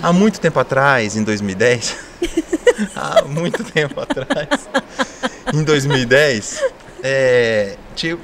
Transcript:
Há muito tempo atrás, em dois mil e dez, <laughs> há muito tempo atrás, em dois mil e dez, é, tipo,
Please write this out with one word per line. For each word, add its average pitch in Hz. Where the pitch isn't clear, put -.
Há 165
muito 202
tempo 156
atrás, 131
em 107
dois 104
mil 101
e 92
dez, 117
<laughs> 294
há 160
muito 165
tempo 151
atrás, 156
em 151
dois 151
mil 139
e 127
dez, 135
é, 120
tipo, 165